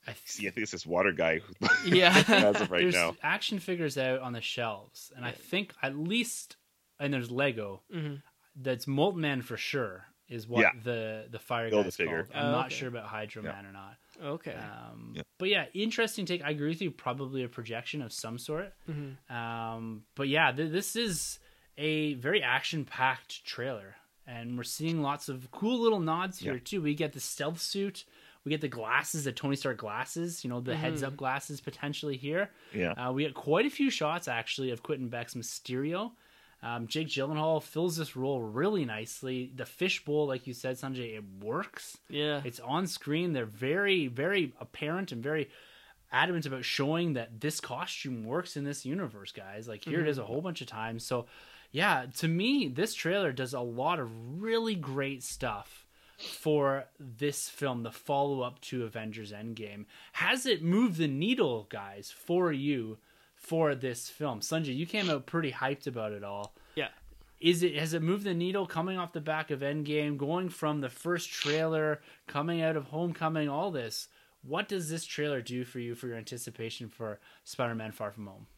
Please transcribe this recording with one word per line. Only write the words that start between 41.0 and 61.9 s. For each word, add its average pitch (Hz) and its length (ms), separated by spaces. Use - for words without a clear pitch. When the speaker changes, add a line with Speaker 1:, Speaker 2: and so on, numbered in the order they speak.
Speaker 1:
it 107 80
works. 147 540
Speaker 3:
Yeah. 147 380
Speaker 1:
It's 120 140
on 156 260
screen. 165 480
They're 123 140
very, 156 600
very 147 520
apparent 160 520
and 117 120
very 147 260
adamant 165 340
about 131 200
showing 156 480
that 113 280
this 151 180
costume 127 680
works 165 320
in 143 60
this 143 220
universe, 127 460
guys. 104 360
Like, 107 180
here 165 160
it 156 60
is 143 100
a 127 40
Speaker 3:
Mm-hmm. 107 100
Speaker 1:
whole 139 100
bunch 175 200
of 120 60
times. 113 380
So, 120 200
yeah, 147 340
to 165 100
me, 202 400
this 147 260
trailer 175 380
does 127 220
a 131 80
lot 127 380
of 120 420
really 226 340
great 135 480
stuff - 600
for 139 640
this 139 500
film, 127 320
the 117 100
follow-up 139 720
to 123 220
Avengers 110 480
Endgame. 107 540
Has 254 320
it 226 160
moved 185 360
the 160 100
needle, 143 640
guys, 101 440